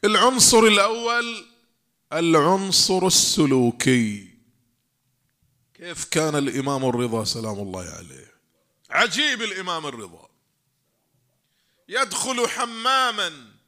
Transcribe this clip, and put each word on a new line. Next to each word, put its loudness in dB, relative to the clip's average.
العنصر 4
الأول 2
العنصر 2
السلوكي. 2
كيف -12
كان -2
الإمام -2
الرضا -2
سلام -6
الله -10
عليه؟ -20
عجيب 0
الإمام -6
الرضا، -14
يدخل -2
حماما -2